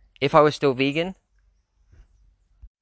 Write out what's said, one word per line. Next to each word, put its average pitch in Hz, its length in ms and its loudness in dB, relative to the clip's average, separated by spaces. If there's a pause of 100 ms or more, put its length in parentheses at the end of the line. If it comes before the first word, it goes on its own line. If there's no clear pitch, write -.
(200)
If 143 140 -2
I 156 60 6
was 147 140 4
still 139 200 -2
vegan 143 400 -4 (1700)